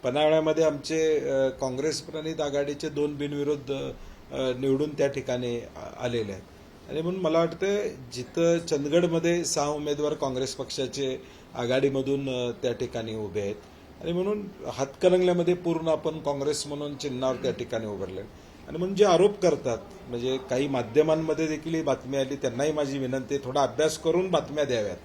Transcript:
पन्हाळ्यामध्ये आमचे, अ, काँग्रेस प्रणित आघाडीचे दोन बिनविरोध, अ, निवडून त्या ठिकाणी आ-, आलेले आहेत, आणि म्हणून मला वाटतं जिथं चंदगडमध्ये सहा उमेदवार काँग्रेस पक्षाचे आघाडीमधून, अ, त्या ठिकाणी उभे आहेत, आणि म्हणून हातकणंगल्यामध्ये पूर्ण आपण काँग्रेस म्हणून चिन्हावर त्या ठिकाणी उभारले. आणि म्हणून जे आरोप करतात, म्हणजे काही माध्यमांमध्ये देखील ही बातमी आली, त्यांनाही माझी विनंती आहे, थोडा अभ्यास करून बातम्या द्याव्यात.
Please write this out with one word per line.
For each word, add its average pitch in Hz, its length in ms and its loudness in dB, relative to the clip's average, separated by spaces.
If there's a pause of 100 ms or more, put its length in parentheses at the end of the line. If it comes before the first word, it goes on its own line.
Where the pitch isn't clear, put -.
पन्हाळ्यामध्ये 156 600 4
आमचे, 151 640 2
अ, 135 180 4
काँग्रेस 135 520 -2
प्रणित 160 400 -6
आघाडीचे 143 480 0
दोन 147 280 -2
बिनविरोध, 143 560 -2
अ, 135 880 -4
निवडून 139 360 2
त्या 143 120 2
ठिकाणी 123 540 -2
आ-, - 440 -12
आलेले 117 280 -2
आहेत, 95 100 -10 (460)
आणि 143 120 -4
म्हणून 180 200 -2
मला 165 180 4
वाटतं 190 500 0 (240)
जिथं 165 460 2
चंदगडमध्ये 165 840 0
सहा 147 240 0
उमेदवार 147 460 -2
काँग्रेस 131 400 -2
पक्षाचे 131 680 -4 (320)
आघाडीमधून, 135 960 0
अ, - 20 -2 (120)
त्या 127 100 2
ठिकाणी 113 420 -4
उभे 104 260 -4
आहेत, 101 140 -2 (460)
आणि 170 120 -4
म्हणून 190 360 -2 (240)
हातकणंगल्यामध्ये 175 800 4
पूर्ण 165 340 0
आपण 156 300 0
काँग्रेस 143 480 -2
म्हणून 147 300 -6
चिन्हावर 131 400 -2
त्या 123 160 -2
ठिकाणी 113 340 -4
उभारले. 95 340 -6 (480)
आणि 151 100 -8
म्हणून 185 160 -2
जे 202 100 8
आरोप 190 380 6
करतात, 143 360 4 (300)
म्हणजे 127 300 0 (120)
काही 135 180 2
माध्यमांमध्ये 156 800 2
देखील 156 280 -4
ही 160 80 0
बातमी 131 340 -2
आली, 135 200 0
त्यांनाही 139 360 0
माझी 139 260 -2
विनंती 131 360 -2
आहे, 135 120 -4
थोडा 135 160 2
अभ्यास 139 360 2
करून 175 320 2
बातम्या 147 340 0
द्याव्यात. 107 400 0